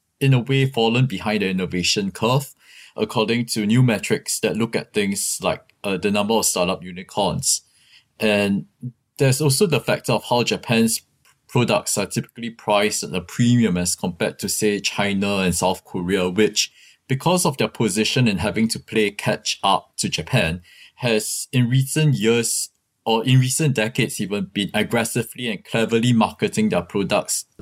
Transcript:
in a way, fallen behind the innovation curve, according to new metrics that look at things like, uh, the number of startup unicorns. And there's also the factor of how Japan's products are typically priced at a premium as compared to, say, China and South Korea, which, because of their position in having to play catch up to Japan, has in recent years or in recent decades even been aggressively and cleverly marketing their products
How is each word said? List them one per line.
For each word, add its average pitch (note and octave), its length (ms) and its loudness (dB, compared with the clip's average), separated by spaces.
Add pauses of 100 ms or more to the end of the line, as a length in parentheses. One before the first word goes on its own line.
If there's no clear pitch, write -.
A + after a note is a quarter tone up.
(180)
in C3+ 160 4
a B2 60 4
way, C3+ 260 2
fallen A#2 400 2
behind G#2 360 -2
the F#2+ 80 0
innovation F#2 600 -2
curve, B2+ 420 0 (440)
according A2+ 500 -2
to G#2+ 180 -2
new A#2 200 4
metrics - 560 0
that G#2 160 0
look A2+ 180 -2
at - 180 -4
things G2+ 480 -2
like, F2+ 320 -4 (120)
uh, G2 140 -2
the G2+ 120 0
number G#2 240 0
of G#2 120 2
startup F2+ 360 0
unicorns. F#2 760 -4 (580)
And G#2 480 0 (520)
there's C3 220 4
also D#3 260 4
the D3 120 2
factor - 320 -2
of A2 140 0
how A#2+ 180 0
Japan's A2+ 580 0 (460)
products - 500 0
are G2+ 100 -2
typically A#2 440 -8
priced G#2 540 0
at - 100 -10
a F2+ 60 -2
premium A#2+ 560 2
as F2+ 180 -2
compared - 460 -4
to, G2+ 80 -6
say, G#2 320 -2
China G2+ 560 -2
and F#2 180 0
South F#2 300 -2
Korea, F#2 440 -2
which, G2+ 440 0 (340)
because E3+ 400 0
of C#3+ 120 0
their A#2 100 0
position A2 580 0
in G2 120 0
having G#2 280 0
to - 140 -4
play A2 320 0
catch - 500 -4
up G2 340 0
to G2+ 120 -4
Japan, F2 540 -2 (340)
has A2+ 560 -2
in B2 180 2
recent C3+ 460 2
years A2+ 540 0 (360)
or A2+ 180 2
in B2+ 140 6
recent C3 380 2
decades A2 440 -2
even G2 260 -4
been G2 280 -4
aggressively A2+ 720 -2
and G2 160 -6
cleverly A2+ 480 0
marketing G#2+ 580 0
their F2+ 120 0
products G2 640 -2 (180)